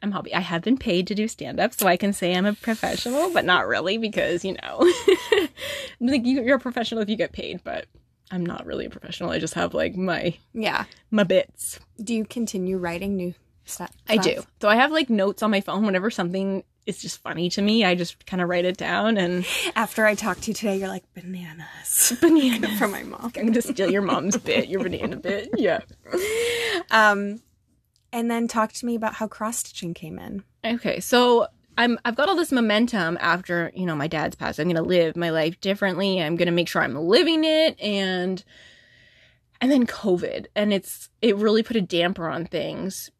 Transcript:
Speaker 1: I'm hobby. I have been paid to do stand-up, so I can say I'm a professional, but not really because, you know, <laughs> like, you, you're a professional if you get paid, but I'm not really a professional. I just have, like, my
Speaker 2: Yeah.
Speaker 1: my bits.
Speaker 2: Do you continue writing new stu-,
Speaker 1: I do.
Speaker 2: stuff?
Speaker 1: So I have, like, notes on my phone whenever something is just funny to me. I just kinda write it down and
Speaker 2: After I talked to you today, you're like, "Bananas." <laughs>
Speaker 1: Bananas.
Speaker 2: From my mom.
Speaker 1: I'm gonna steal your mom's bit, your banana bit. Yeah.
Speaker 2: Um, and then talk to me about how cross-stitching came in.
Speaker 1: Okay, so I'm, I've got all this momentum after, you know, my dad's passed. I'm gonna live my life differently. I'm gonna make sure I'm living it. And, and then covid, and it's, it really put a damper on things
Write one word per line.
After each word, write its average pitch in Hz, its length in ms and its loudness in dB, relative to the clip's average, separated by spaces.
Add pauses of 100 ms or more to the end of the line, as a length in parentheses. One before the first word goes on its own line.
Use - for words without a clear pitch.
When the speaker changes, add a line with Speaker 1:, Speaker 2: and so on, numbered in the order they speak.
Speaker 1:
I'm 202 100 -2
hobby. - 220 -6
I 170 60 2
have 170 220 -2
been 262 160 2
paid 185 300 0
to 214 60 -4
do 214 140 -2
stand-up, - 460 -2
so - 120 2
I 180 120 6
can 202 160 0
say 180 200 0
I'm 185 120 2
a 208 80 0
professional, 240 760 -2
but - 140 2
not 156 220 4
really 156 320 0
because, 185 460 -2
you 190 180 -4
know, 65 160 -10
<laughs> 440 1200 2
like, 247 240 2
you, 262 180 2
you're 262 140 4
a 247 40 0
professional 233 420 -4
if 202 80 -4
you 220 60 0
get - 160 -4
paid, - 300 -10
but - 240 -8 (440)
I'm 180 160 -4
not - 180 -8
really - 220 -6
a - 40 -10
professional. - 400 -10
I 160 80 -2
just 160 160 -4
have, 170 200 -2
like, 160 220 0
my 180 400 -2 (180)
Speaker 2:
Yeah. 214 300 -2 (260)
Speaker 1:
my 208 140 4
bits. - 540 0 (240)
Speaker 2:
Do 226 120 -4
you 220 100 0
continue 190 540 -4
writing 180 380 -4
new 180 180 -4 (320)
stu-, - 180 -10 (240)
Speaker 1:
I 220 80 4
do. 185 160 4
Speaker 2:
stuff? - 140 -6 (160)
Speaker 1:
So 208 80 4
I 220 60 8
have, 277 160 6
like, 311 180 2
notes 202 320 2
on 214 80 2
my 202 100 2
phone 196 240 0
whenever 196 260 2
something 190 540 -2 (220)
is - 160 -8
just - 180 -10
funny 175 300 -2
to 202 100 -2
me. 214 240 4
I 180 120 4
just - 300 -6
kinda 185 200 -2
write 175 180 0
it 180 120 0
down 202 400 0
and 180 280 0 (300)
Speaker 2:
After 220 320 0
I 214 80 4
talked 196 280 -4
to 220 100 -6
you - 20 -4
today, 196 220 -2
you're 196 100 -4
like, 190 160 -8 (120)
"Bananas." 175 1000 -4
<laughs> - 40 -6
Speaker 1:
Bananas. 247 580 4
Speaker 2:
From 202 140 2
my - 100 -6
mom. - 340 -10
Speaker 1:
I'm 202 100 -2
gonna 233 140 4
steal 190 300 0
your 196 120 2
mom's 196 340 0
bit, - 320 0
your 190 160 -2
banana 175 320 -4
bit. 202 420 -6
Yeah. 185 220 2 (1120)
Speaker 2:
Um, 208 500 4 (720)
and 233 180 -2
then 233 180 0
talk 220 260 0
to - 120 -10
me 240 80 -2
about 220 200 -4
how 220 120 -4
cross-stitching 208 680 -8
came 160 240 -12
in. - 260 -10 (200)
Speaker 1:
Okay, 226 360 -2
so 247 480 4 (280)
I'm, 233 280 2
I've 240 120 -2
got 302 120 2
all 381 80 2
this 320 160 0
momentum 214 680 2
after, 170 540 0
you 185 120 -4
know, 160 100 -2
my 143 100 -2
dad's 165 300 -2
passed. - 220 -4
I'm 170 100 2
gonna 165 140 2
live 170 340 2
my 170 140 -2
life 160 300 0
differently. 190 640 0
I'm 165 140 0
gonna 170 160 2
make 170 160 2
sure 165 140 0
I'm 131 120 -2
living 294 500 4
it. 311 360 2
And, 185 600 -2 (1160)
and 254 100 2
then 254 160 6
covid, - 680 -2
and 208 180 2
it's, - 360 -4 (120)
it 208 160 4
really 220 260 4
put 226 140 -4
a 220 60 4
damper 175 460 0
on 165 180 -4
things 160 720 -6